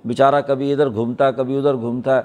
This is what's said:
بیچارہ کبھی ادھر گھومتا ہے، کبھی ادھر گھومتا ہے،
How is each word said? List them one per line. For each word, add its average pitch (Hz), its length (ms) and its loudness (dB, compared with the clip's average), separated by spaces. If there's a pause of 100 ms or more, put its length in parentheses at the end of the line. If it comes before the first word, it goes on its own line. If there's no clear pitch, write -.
بیچارہ 135 360 2
کبھی 139 320 -2
ادھر 143 160 2
گھومتا 117 380 0
ہے، 135 60 2
کبھی 131 260 -4
ادھر 139 160 2
گھومتا 123 420 -2
ہے، 120 80 2